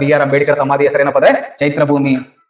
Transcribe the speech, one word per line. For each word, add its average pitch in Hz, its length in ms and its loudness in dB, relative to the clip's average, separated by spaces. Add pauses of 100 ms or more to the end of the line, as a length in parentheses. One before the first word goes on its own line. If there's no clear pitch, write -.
ಬಿ 143 120 -2
ಆರ್ 147 120 0
ಅಂಬೇಡ್ಕರ್ 143 360 0
ಸಮಾಧಿ 139 260 0
ಹೆಸರೇನಪ್ಪ 143 320 0
ಅಂದ್ರೆ 214 120 4 (300)
ಚೈತ್ರಭೂಮಿ, 143 520 0 (340)